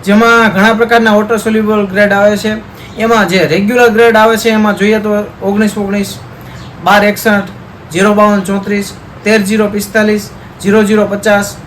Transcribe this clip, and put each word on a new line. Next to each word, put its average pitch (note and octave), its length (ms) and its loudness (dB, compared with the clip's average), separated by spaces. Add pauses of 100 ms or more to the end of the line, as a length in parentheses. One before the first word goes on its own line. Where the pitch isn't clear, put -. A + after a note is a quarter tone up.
જેમાં A3+ 500 4
ઘણા G#3 180 2
પ્રકારના A3+ 400 2
વોટર G#3+ 240 0
સોલ્યુબલ G#3+ 500 0
ગ્રેડ G3+ 260 0
આવે G3+ 240 2
છે. G#3+ 120 -4 (500)
એમાં A3 300 2
જે F3+ 180 0
રેગ્યુલર G#3 420 2
ગ્રેડ A3+ 280 4
આવે A3 200 4
છે, A3 140 -2
એમાં G#3+ 260 0
જોઈએ G#3+ 220 0
તો G#3 280 -2 (160)
ઓગણીસ G#3 360 -2
ઓગણીસ, G3 400 -4 (680)
બાર G3+ 200 4
એકસઠ, G#3 380 0 (500)
ઝીરો G3 220 2
બાવન G#3 260 2
ચોત્રીસ, G3 520 -4 (320)
તેર G#3+ 180 2
ઝીરો G#3+ 240 0
પિસ્તાલીસ, G#3 640 -2 (320)
ઝીરો G3+ 200 2
ઝીરો G#3 240 2
પચાસ G3+ 500 -2 (100)